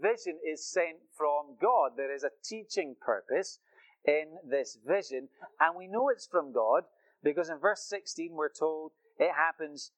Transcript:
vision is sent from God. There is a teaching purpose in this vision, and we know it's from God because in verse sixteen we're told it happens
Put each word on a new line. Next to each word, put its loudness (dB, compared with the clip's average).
vision 0
is -6
sent 0
from 0
God. 4
There -4
is -8
a 0
teaching -6
purpose -2
in 4
this -2
vision, -2
and 4
we -14
know 0
it's 0
from 0
God 4
because 2
in -6
verse 0
sixteen -8
we're 0
told -2
it 2
happens -2